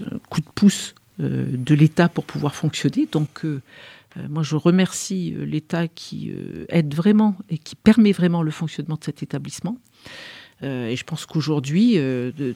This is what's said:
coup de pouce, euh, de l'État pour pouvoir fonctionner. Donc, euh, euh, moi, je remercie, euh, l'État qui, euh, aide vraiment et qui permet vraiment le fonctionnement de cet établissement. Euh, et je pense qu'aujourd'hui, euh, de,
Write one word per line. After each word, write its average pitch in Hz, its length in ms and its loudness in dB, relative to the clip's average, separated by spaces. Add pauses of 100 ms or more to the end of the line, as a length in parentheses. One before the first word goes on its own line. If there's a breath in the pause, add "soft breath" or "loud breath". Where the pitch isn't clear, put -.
(320)
coup 160 100 -2
de - 140 -6
pouce, - 400 2 (240)
euh, 135 340 -2
de 127 220 2
l'État 156 340 6
pour - 140 -4
pouvoir 143 320 -4
fonctionner. 160 560 0
Donc, - 340 -2
euh, 143 160 -4 (560 loud breath)
euh, - 100 -12
moi, 151 140 -4
je 151 140 -2
remercie, 180 840 0
euh, 147 80 -6
l'État 156 420 -4
qui, - 440 -12
euh, 50 380 -12
aide 147 260 2
vraiment 208 400 4 (140)
et 160 100 -4
qui - 160 -18
permet 214 380 6
vraiment 170 280 2
le 156 80 0
fonctionnement 156 460 -6
de - 80 -10
cet - 180 -8
établissement. 147 560 -8 (840 loud breath)
Euh, 127 240 -4
et 120 80 -2
je - 80 -8
pense - 240 -10
qu'aujourd'hui, 156 680 2
euh, 127 380 -2
de, 131 200 -4